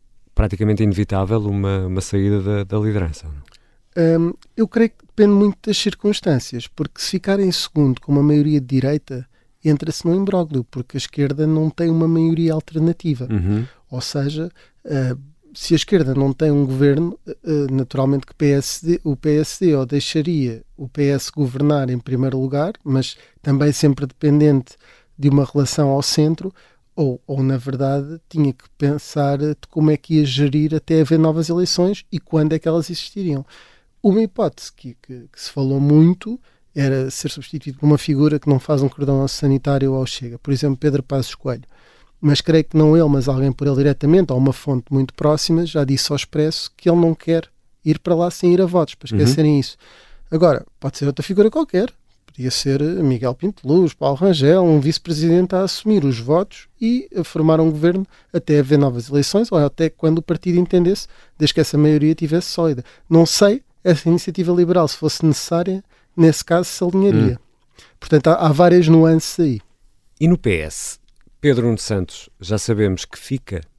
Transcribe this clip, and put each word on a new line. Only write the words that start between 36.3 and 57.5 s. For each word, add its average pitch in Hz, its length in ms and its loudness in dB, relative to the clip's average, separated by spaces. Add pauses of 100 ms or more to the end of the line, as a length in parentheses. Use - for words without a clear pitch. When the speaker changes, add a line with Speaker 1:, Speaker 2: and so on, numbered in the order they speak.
Speaker 2:
era 135 360 -2
ser - 180 -8
substituído 135 500 -14
por 147 80 -2
uma 147 120 4
figura 147 400 0
que - 100 -8
não 139 100 4
faz 139 220 -2
um 139 80 2
cordão 139 400 -2
sanitário 135 640 0
ao 131 140 -2
Chega, 120 320 -12
por - 140 -6
exemplo, 135 260 -2
Pedro 143 240 -2
Passos - 320 -6
Coelho. 123 300 -10 (540)
Mas 143 220 2
creio 160 240 2
que - 120 -4
não 156 200 6
ele, 165 120 4
mas 135 200 2
alguém 135 220 0
por 139 160 -4
ele 139 100 0
diretamente, 143 560 2
ou 127 60 0
uma 135 140 2
fonte 131 380 -6
muito 135 220 0
próxima, 165 540 0
já 151 180 -2
disse 135 280 -2
ao 143 40 -2
Expresso - 600 -4
que - 120 -2
ele 170 100 6
não 165 160 4
quer 165 340 -2 (360)
ir 151 140 2
para 175 160 -2
lá 175 160 0
sem 175 240 2
ir 180 80 4
a 185 40 2
votos, 175 280 0
para - 120 -20
esquecerem 139 460 2
Speaker 1:
Uhum. 143 80 2
Speaker 2:
isso. - 160 -8 (540)
Agora, 160 340 2 (140)
pode - 180 -8
ser 139 100 -4
outra 139 160 -4
figura 202 280 2
qualquer. 247 420 -2 (320)
Podia 127 260 -8
ser 139 300 -2
Miguel 135 540 -2
Pinto 185 320 -8
Luz, 165 260 2
Paulo 139 240 -2
Rangel, 170 460 4
um 160 180 4
vice-presidente 165 760 0
a 185 80 0
assumir 196 420 0
os 127 140 -2
votos 151 500 -2 (120)
e 247 340 -2
a 175 100 -4
formar 160 360 2